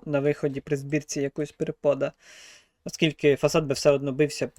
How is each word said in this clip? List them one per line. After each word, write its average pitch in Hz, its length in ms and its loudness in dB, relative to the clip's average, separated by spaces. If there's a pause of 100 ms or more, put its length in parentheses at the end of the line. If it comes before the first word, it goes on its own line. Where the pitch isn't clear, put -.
на 147 140 -2
виході 143 420 -2
при 147 160 -4
збірці 139 440 -4
якоїсь 143 300 -6
перепада. 143 600 -2 (760)
Оскільки 147 500 2
фасад 156 300 0
би 135 80 -2
все 147 180 4
одно 139 200 0
бився 139 360 -2
б, - 120 -12